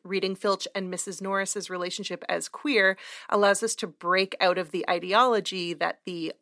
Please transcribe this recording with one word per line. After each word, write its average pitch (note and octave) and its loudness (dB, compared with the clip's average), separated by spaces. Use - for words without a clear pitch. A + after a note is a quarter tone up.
reading F#3+ -2
Filch G3 0
and F#3 -4
Missus F3+ -6
Norris's G3 -4
relationship F3+ -6
as E3+ -2
queer G3 2
allows G3+ 4
us A3 -2
to G#3 -6
break F3+ 0
out F3+ 4
of F3 -6
the F3 -4
ideology F#3 2
that E3+ -2
the E3+ -6